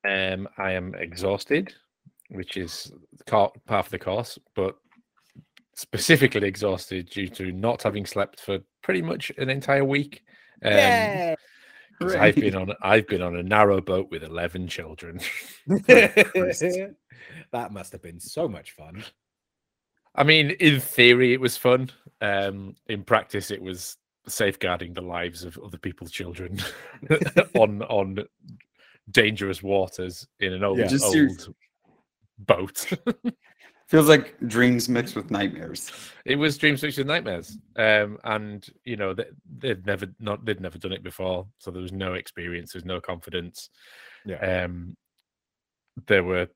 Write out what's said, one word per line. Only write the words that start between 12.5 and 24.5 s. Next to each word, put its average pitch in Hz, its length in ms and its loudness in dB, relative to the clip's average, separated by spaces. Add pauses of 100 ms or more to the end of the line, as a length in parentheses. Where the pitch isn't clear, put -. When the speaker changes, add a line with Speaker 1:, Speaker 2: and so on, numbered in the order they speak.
Speaker 1:
been 95 100 -4
on, 95 200 -4
I've 104 280 6
been 90 140 0
on 87 140 -4
a 87 60 -4
narrow 98 380 6
boat 95 300 -2
with 82 140 -8
eleven 85 440 -6
children. 82 520 -14 (460)
<laughs> - 0 -
Speaker 2:
<laughs> 185 1300 4 (560)
That 117 200 -6
must 95 200 -14
have - 100 -18
been 85 180 -16
so - 280 -6
much 82 240 -12
fun. 85 300 -18 (1120)
Speaker 1:
I 143 100 2
mean, 151 260 6 (100)
in 151 180 6
theory, 123 540 6
it 131 80 0
was 123 160 -2
fun. 127 340 2 (300)
Um, 98 540 -4 (140)
in 104 140 -6
practice, - 480 0
it 101 120 -8
was 92 340 -12 (320)
safeguarding 90 640 -2